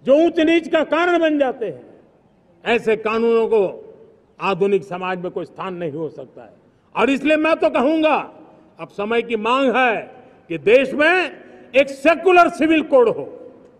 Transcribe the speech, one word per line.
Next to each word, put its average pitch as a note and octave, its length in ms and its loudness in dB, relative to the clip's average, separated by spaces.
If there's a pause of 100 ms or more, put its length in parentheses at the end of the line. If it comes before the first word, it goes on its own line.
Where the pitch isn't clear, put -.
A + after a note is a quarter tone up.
जो C4+ 120 4
ऊंच E4+ 240 2
नीच D#4+ 280 2
का D#4 160 0
कारण E4+ 360 0
बन D#4 200 0
जाते B3 260 -2
हैं, B2+ 200 -12 (800)
ऐसे A3 300 0
कानूनों A3+ 520 0
को G3 420 -2 (520)
आधुनिक F#3+ 420 -2
समाज F3+ 400 -8
में F3+ 80 -8
कोई F3+ 140 -10
स्थान F3+ 280 -12
नहीं E3+ 180 -8
हो D3+ 180 -8
सकता B2+ 340 -18
है। G#2 100 -20 (420)
और A3+ 140 0
इसलिए D4 280 0
मैं D#4+ 180 0
तो D#4+ 140 0
कहूंगा, D4 640 -2 (460)
अब E3 80 -14
समय A3+ 340 -4
की A#3 140 -6
मांग A#3+ 400 0
है A#3 260 0 (480)
कि E3 80 -8
देश A3 360 2
में D#4+ 480 0 (340)
एक C#4 140 4
सेकुलर E4+ 600 4
सिविल D#4 340 0
कोड A#3+ 260 4
हो। - 420 -10 (280)